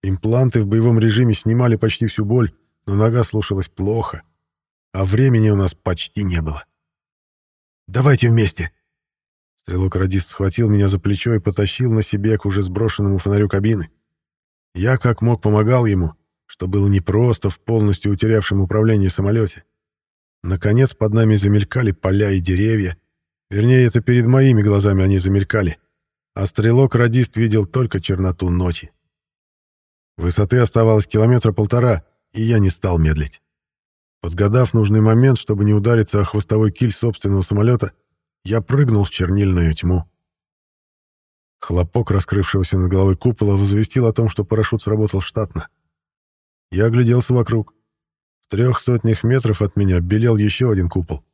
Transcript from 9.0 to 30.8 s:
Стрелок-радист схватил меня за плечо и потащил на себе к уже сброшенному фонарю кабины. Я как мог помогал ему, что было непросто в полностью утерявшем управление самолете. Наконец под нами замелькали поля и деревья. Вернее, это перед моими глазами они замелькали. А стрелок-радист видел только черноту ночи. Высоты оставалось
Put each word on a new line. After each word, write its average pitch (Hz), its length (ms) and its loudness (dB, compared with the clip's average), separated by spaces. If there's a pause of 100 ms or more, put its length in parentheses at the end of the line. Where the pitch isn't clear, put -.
Стрелок-радист 92 720 -2
схватил 104 400 -2
меня 101 180 2
за 95 120 0
плечо 101 360 -2
и 107 40 0
потащил 104 520 -2
на 110 100 2
себе 107 360 -2
к - 80 -6
уже 101 160 -2
сброшенному 98 560 -2
фонарю 101 300 0
кабины. 98 420 -2 (840)
Я 113 240 0
как 120 240 0
мог 117 200 0
помогал 107 440 2
ему, 92 280 0 (320)
что - 220 -12
было 98 200 0
непросто 101 640 0
в - 100 -10
полностью 104 520 0
утерявшем 101 480 0
управление 104 500 2
самолете. 101 540 -2 (800)
Наконец 104 500 0
под 107 200 -2
нами 110 220 2
замелькали 101 560 0
поля 98 400 -2
и 95 100 0
деревья. 95 560 -2 (520)
Вернее, 120 360 4
это 117 160 0
перед 123 240 2
моими 131 360 4
глазами 101 420 2
они 95 160 2
замелькали. 98 580 -2 (560)
А 98 120 -6
стрелок-радист 120 920 0
видел 110 280 0
только 110 360 -4
черноту 92 480 -4
ночи. 90 420 -4 (1300)
Высоты 90 400 -2
оставалось 113 500 2